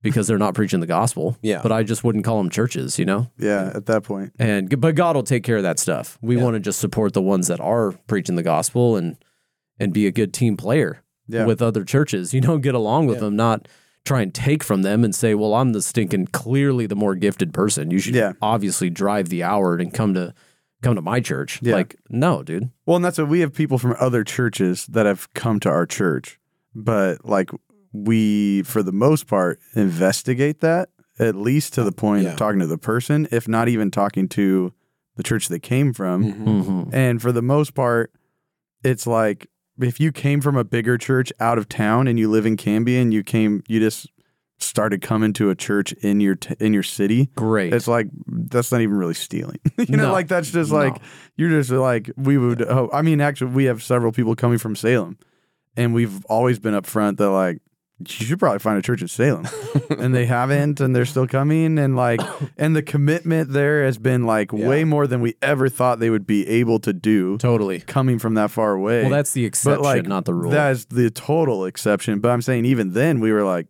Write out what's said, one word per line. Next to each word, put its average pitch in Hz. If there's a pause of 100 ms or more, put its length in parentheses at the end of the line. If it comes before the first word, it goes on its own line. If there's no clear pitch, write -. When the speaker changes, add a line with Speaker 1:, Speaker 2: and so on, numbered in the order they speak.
Speaker 1:
because 107
they're 110
not 98
preaching 95
the 82
gospel. 90
Speaker 2:
Yeah. 104
Speaker 1:
But 110
I 113
just 110
wouldn't 107
call 113
them 92
churches, 95
you 90
know? 101
Speaker 3:
Yeah, 101
at 101
that 110
point. 98
Speaker 1:
And, 104
but 160
God 170
will 131
take 120
care 117
of 104
that 82
stuff. -
We 120
Speaker 2:
Yeah. 120
Speaker 1:
wanna 113
just 98
support 104
the 98
ones 92
that 87
are 104 (140)
preaching 90
the 85
gospel 95
and, 85 (640)
and 104
be 104
a 92
good 101
team 113
player 107 (240)
Speaker 3:
Yeah. 113
Speaker 1:
with 113
other 107
churches, 110
you 131
know, 156
get 135
along 120
with 113
Speaker 2:
Yeah. 110
Speaker 1:
them, 104
not 113 (380)
try 131
and 92
take 139
from 98
them 104
and 101
say, 110
"Well, 107
I'm 123
the 101
stinking, 98
clearly 131
the 101
more 101
gifted 92
person. 90
You 90
should 104
Speaker 3:
Yeah. 107
Speaker 1:
obviously 101
drive 98
the 87
hour 92
and 87
come 104
to, 90 (480)
come 120
to 92
my 110
church." 71
Speaker 3:
Yeah. 120
Speaker 1:
Like, 92 (120)
no, 120
dude. 90 (160)
Speaker 3:
Well, 170
and 175
that's 175
what, 151
we 165
have 147
people 135
from 123
other 120
churches 98
that 110
have 101
come 110
to -
our 85
church, 82 (340)
but, 104
like, 98 (420)
we, 104
for 107
the 92
most 131
part, 90 (160)
investigate 110
that, 165 (280)
at 113
least 123
to 123
the 98
point 101
Speaker 2:
Yeah. 87
Speaker 3:
of 78
talking 104
to 87
the 80
person, 143
if 113
not 113
even 107
talking 98
to 95 (440)
the 117
church 113
they 85
came 131
from. 95
Speaker 2:
Mm-hmm. 107
Speaker 1:
Mm-hmm. 95
Speaker 3:
And 123
for 123
the 117
most 143
part, 120 (720)
it's 127
like, 110 (300)
if 123
you 156
came 143
from 139
a 123
bigger 120
church 131
out 117
of 104
town 113
and 117
you 110
live 107
in 110
Canby 113
and 120
you 107
came, 107
you 110
just 110 (520)
started 104
coming 110
to 101
a 95
church 101
in 101
your 98
t-, -
in 107
your 98
city, 113
Speaker 1:
Great. 107
Speaker 3:
it's 120
like, 117 (180)
that's 120
not 120
even 104
really 85
stealing. - (100)
<laughs> -
You 143
know, 143
Speaker 1:
No. -
Speaker 3:
like, 180
that's 170
just 165
like, 143
Speaker 1:
No. - (360)
Speaker 3:
you're 165
just 147
like, 127
we 135
would, 120
oh, 120
I 139
mean, 160
actually, 135
we 135
have 117
several 120
people 113
coming 120
from 110
Salem, 110 (600)
and 120
we've 104
always 117
been 107
upfront 104
that, 104
like, 92 (480)
you -
should 160
probably 110
find 107
a 92
church 120
in 87
Salem. 113
Speaker 1:
<laughs> - (420)
Speaker 3:
And 127
they 123
haven't, 139
and 131
they're 120
still 131
coming, 156
and, 135
like, 120 (200)
<coughs> 135
and 156
the 156
commitment 156
there 143
has 127
been, 123
like, 110
Speaker 2:
Yeah. 107
Speaker 3:
way 147
more 147
than 127
we 117
ever 139
thought 123
they 113
would 107
be 101
able 113
to 104
do 98
Speaker 1:
Totally. 104
Speaker 3:
coming 131
from 113
that 107
far 107
away. 107
Speaker 1:
Well, 127
that's 143
the 131
Speaker 3:
But, -
Speaker 1:
exception, 143
Speaker 3:
like, 127
Speaker 1:
not 95
the 90
rule. 85
Speaker 3:
that 147
is 120
the 120
total 135
exception. 101
But 120
I'm 120
saying 123
even 113
then 135
we 110
were 104
like 90